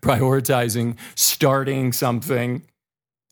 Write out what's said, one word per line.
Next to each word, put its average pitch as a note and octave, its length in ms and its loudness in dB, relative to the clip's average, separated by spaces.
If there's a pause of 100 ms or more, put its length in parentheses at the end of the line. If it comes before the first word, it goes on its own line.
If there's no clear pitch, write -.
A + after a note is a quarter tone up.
prioritizing, A#2+ 960 0 (180)
starting C3+ 800 0
something, B2 680 -2 (680)